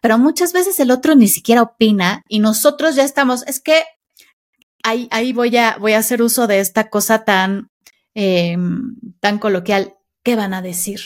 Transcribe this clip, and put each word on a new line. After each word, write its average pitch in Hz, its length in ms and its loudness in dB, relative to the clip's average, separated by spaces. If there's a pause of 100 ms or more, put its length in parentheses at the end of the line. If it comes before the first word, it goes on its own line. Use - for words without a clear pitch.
pero 226 160 2
muchas 320 360 2
veces 370 260 0
el 262 100 2
otro 254 240 2
ni 240 140 6
siquiera 233 340 2
opina 214 680 0
y 214 120 -2
nosotros 285 560 0
ya 269 80 2
estamos, 269 420 -2
es 269 140 -8
que 320 240 0 (1000)
ahí, 233 280 -4
ahí 240 220 -2
voy 240 240 0
a, 226 220 2
voy 214 140 0
a 214 60 4
hacer 233 240 0
uso 233 240 0
de 202 140 2
esta 214 280 -2
cosa 220 360 0
tan, 196 440 0 (460)
em, 175 800 -2 (240)
tan 208 180 -2
coloquial, 196 580 -2 (280)
"¿qué 240 120 0
van 196 200 -4
a 185 80 -8
decir? 185 420 -8